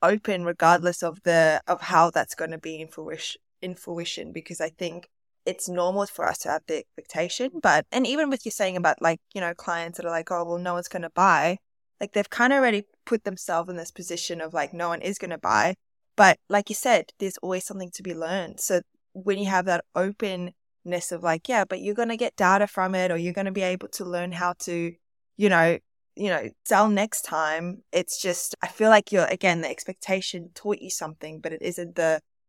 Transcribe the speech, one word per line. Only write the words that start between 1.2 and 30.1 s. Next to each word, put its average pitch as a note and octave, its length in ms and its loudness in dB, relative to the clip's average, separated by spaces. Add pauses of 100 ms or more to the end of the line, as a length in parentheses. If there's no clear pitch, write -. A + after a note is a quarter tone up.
the, E3 440 4
of F3+ 140 0
how E3+ 300 6
that's - 240 -2
gonna D#3+ 240 -8
be D#3+ 220 -12
in D#3+ 80 -14
fruition, - 520 -12 (200)
in F3+ 140 -10
fruition, E3+ 580 -10
because E3 280 -12
I D#3+ 80 -2
think E3+ 400 -10 (360)
it's - 240 -4
normal F#3 380 0
for - 200 -2
us - 120 0
to - 100 -8
have D#3 180 -2
the D#3+ 100 -2
expectation. - 720 -6 (100)
But, D#3 300 6
and B3+ 160 2
even C#4+ 220 0
with C4+ 160 -4
you G#3+ 60 -6
saying F#3+ 260 -2
about, E3 240 2
like, E3 180 2 (140)
you G3 80 -4
know, F3 120 -2
clients E3+ 440 -6
that E3+ 80 -8
are E3+ 60 -4
like, E3 200 -4
"Oh, F3 120 -2
well, F3 140 -4
no F3+ 160 -4
one's F3 140 -4
gonna E3+ 220 -8
buy," F3 500 4 (400)
like, G3+ 140 -6
they've G3+ 160 0
kinda C4 260 4
already A3+ 300 4 (200)
put A3+ 180 -2
themselves F3+ 460 -4
in F3+ 80 -8
this E3+ 140 -12
position E3+ 500 -8
of, D#3+ 120 -10
like, D3 200 -2
no F3 160 -4
one E3+ 120 -4
is G3 180 -6
gonna F3+ 180 -8
buy. A2 380 2 (400)
But F#3+ 240 8 (100)
like G3+ 200 2
you G#3 60 -4
said, A3 440 2
there's G3 200 -6
always F#3 260 -4
something F#3+ 260 -10
to - 120 -14
be F3+ 100 -6
learned. E3 460 -6
So - 220 2 (320)
when G3 240 -2
you G3+ 100 -4
have F#3 180 2
that F3 200 0 (100)
openness F3+ 1160 -6
of, E3+ 120 -8
like, E3 260 0
"Yeah, A3 160 2
but F#3 160 -8
you're G3+ 140 -4
gonna A#3 220 -2
get A3+ 180 -2
data G3 320 4
from F#3+ 280 -2
it, F3+ 160 2
or E3+ 60 -2
you're F3 160 -4
gonna G3 180 -4
be F#3+ 100 -4
able F#3 280 -4
to - 160 -8
learn F3 260 -4
how F3 280 -2
to, E3+ 360 -4 (420)
you G3+ 120 4
know, E3+ 300 4 (360)
you G3+ 140 -2
know, C#3+ 200 -2 (160)
sell G#3+ 240 6
next G#3 340 0
time," D#3+ 680 -4
it's - 300 -2
just, - 420 -4
I F#3 40 -6
feel A3 220 2
like G#3+ 220 6
you're, F3+ 140 4
again, F3+ 360 0
the D3+ 80 -4
expectation F#3 880 -6